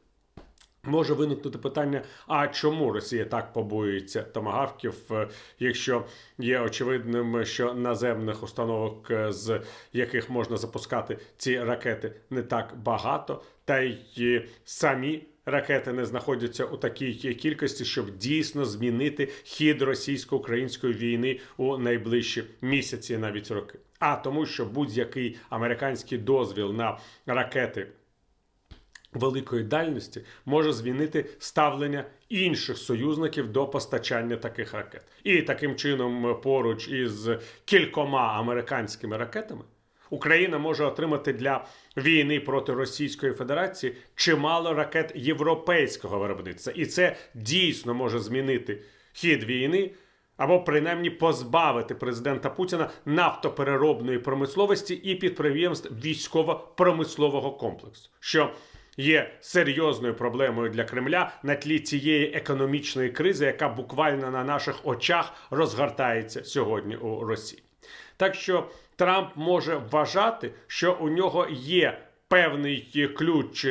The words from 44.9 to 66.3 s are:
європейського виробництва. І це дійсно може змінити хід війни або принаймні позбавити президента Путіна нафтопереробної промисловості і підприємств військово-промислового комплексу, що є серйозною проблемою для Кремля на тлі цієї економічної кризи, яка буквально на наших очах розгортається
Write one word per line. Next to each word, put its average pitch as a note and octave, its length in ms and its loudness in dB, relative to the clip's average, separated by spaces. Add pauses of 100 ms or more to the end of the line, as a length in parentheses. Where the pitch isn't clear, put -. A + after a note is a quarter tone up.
європейського D3+ 1040 2
виробництва. F#2 580 -4
І D#3+ 100 -2
це F3+ 300 2 (180)
дійсно B2 600 0
може B2 240 0
змінити B2 640 -2 (300)
хід D3 320 2
війни D3 460 0 (460)
або E3+ 240 4
принаймні E3+ 500 2
позбавити C3 840 2
президента B2+ 560 -2
Путіна F3+ 400 -2 (140)
нафтопереробної C#3 1120 2
промисловості D#3+ 760 2
і F#3 200 -2
підприємств E3 760 0 (140)
військово-промислового D#3 1500 2
комплексу, - 580 -8 (100)
що D3+ 300 2 (460)
є C#3+ 440 2
серйозною C#3 720 2
проблемою A#2 560 0
для A2+ 140 0
Кремля C#3+ 480 0 (100)
на C#3+ 120 0
тлі D3 240 0
цієї D3 540 2
економічної C3+ 800 0
кризи, D3+ 360 2
яка C#3 220 0
буквально C3+ 640 0
на C3 140 -2
наших C#3 420 -2
очах D#3 460 0 (180)
розгортається A#2+ 920 0